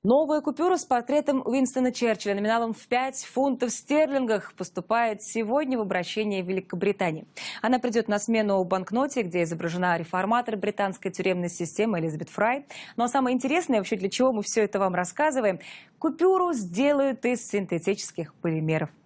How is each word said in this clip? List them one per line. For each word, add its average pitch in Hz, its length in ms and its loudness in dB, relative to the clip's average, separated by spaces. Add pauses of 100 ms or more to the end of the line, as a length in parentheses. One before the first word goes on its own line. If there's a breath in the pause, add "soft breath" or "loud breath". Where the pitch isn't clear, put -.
Новая 294 320 4
купюра 320 380 0
с - 80 -4
портретом 269 600 2
Уинстона 254 460 2
Черчилля 214 420 0
номиналом 226 400 0
в - 140 -12
пять 262 380 -2
фунтов 247 460 0
стерлингов 269 840 0
поступает 214 640 -2
сегодня 254 560 0
в 226 40 0
обращение 190 640 -2
Великобритании. 185 840 -2 (340 loud breath)
Она 247 160 2
придёт 233 300 0
на 208 100 0
смену 208 460 2
банкноте, 208 600 0
где 175 200 0
изображена 170 540 0
реформатор 208 580 0
британской 196 560 -2
тюремной 180 380 0
системы 175 500 -2
Элизабет 151 300 -4
Фрай. 247 360 0 (300 loud breath)
Ну 226 80 0
а 240 60 0
самое 254 260 2
интересное, 269 440 2
вообще, 196 180 -2
для 190 120 -2
чего 262 220 4
мы 208 120 -2
всё 220 200 0
это 208 160 0
вам 185 160 2
рассказываем, 220 640 0 (400 loud breath)
купюру 349 540 2
сделают 262 720 0
из 247 200 0
синтетических 180 880 -4
полимеров. 160 540 0 (160)